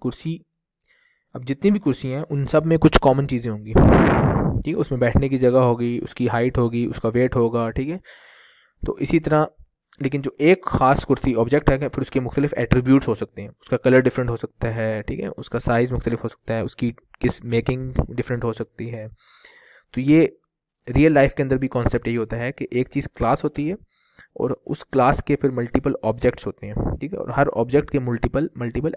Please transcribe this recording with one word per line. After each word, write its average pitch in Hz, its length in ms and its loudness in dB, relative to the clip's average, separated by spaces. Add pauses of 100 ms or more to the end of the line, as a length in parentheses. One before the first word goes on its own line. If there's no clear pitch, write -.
कुर्सी, 160 440 -8 (880)
अब 123 100 -14
जितनी 139 260 0
भी 208 80 2
कुर्सी 135 300 -2
हैं 135 140 -6
उन 143 240 -4
सब 156 200 2
में 160 120 4
कुछ 156 180 6
कॉमन 139 300 4
चीज़ें 120 240 -4
होंगी, 107 240 -8 (800)
ठीक - 200 -4
है, - 60 -2
उसमें 131 200 -2
बैठने 123 280 2
की 131 100 0
जगह 127 220 4
होगी, 120 380 0
उसकी - 280 -4
हाइट 120 320 -2
होगी, 120 280 0
उसका - 220 -4
वेट 120 280 0
होगा, 117 340 0
ठीक 131 180 -6
है। 185 120 -6 (880)
तो - 120 -4
इसी 156 220 0
तरह, 151 280 2 (540)
लेकिन 139 200 -4
जो 139 180 -6
एक 156 280 4
ख़ास 139 360 2
कुर्सी 127 300 0
ऑब्जेक्ट 117 360 2
है, 135 80 2
फिर 139 220 -6
उसके 131 200 -2
मुख्तलिफ 139 340 -2
एट्रीब्यूट्स 127 540 2
हो 110 60 2
सकते - 280 -10
हैं, 101 60 -12
उसका - 280 -6
कलर 127 260 4
डिफरेंट 123 280 0
हो 117 60 -4
सकता - 320 -8
है, 110 340 -4
ठीक - 180 -8
है, 202 80 -6
उसका - 300 -8
साइज़ 123 340 0
मुख्तलिफ 117 300 -4
हो 117 60 -4
सकता - 260 -10
है, 113 100 -2
उसकी - 280 -4
किस - 520 -6
मेकिंग 127 500 -2 (160)
डिफरेंट 120 340 -6
हो 117 80 -2
सकती - 360 -10
है। 110 200 -12 (840)
तो 120 60 -4
ये 151 380 4 (500)
रियल 143 240 6
लाइफ 139 220 4
के 143 80 -2
अंदर 131 160 0
भी 131 100 -2
कॉन्सेप्ट 120 380 -2
यही 117 100 -2
होता 113 200 -4
है 120 160 -6
कि - 200 -10
एक 123 160 0
चीज़ 139 280 -6
क्लास 117 280 0
होती 147 240 -4
है 196 80 -6 (600)
और - 300 -4
उस - 160 -6
क्लास 135 380 2
के 143 160 -2
फिर 135 140 0
मल्टीपल 127 440 -2 (100)
ऑब्जेक्ट्स 120 420 -2
होते - 200 -12
हैं, - 300 -6
ठीक 151 160 -10
है, - 60 -8
और - 140 -8
हर 143 160 0
ऑब्जेक्ट 123 420 0
के 143 80 0
मल्टीपल, - 600 -2
मल्टीपल 120 380 -4